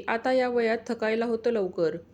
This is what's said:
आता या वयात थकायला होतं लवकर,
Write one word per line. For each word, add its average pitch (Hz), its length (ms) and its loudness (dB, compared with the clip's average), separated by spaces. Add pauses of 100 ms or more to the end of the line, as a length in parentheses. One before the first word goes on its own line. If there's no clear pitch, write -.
आता 226 240 0
या 254 180 4
वयात 233 280 2 (100)
थकायला 226 380 0
होतं 233 260 0
लवकर, 180 440 0 (180)